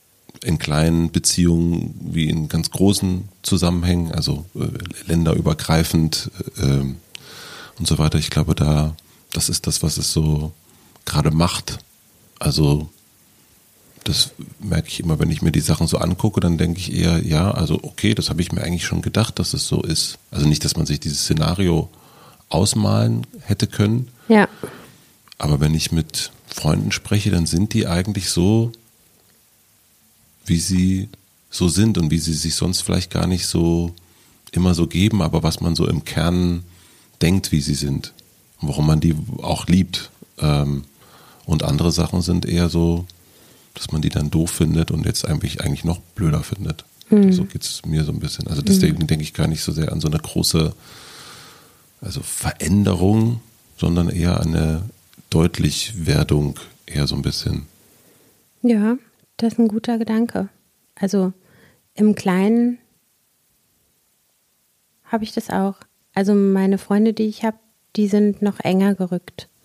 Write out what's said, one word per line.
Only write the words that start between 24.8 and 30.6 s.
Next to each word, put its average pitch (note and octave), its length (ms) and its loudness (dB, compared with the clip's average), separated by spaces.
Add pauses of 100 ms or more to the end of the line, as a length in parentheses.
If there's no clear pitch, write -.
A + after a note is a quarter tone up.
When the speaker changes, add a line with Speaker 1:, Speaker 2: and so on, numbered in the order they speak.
Speaker 1:
Aber D2 220 2
wenn D#2 140 4
ich D#2 180 -2
mit - 380 -4 (160)
Freunden G2 460 0
spreche, - 380 -2
dann E2+ 160 2
sind F#2 260 0
die G#2+ 140 0
eigentlich F#2 440 -2
so, A2+ 420 2 (1700)
wie E2+ 120 2
sie F#2+ 500 0 (420)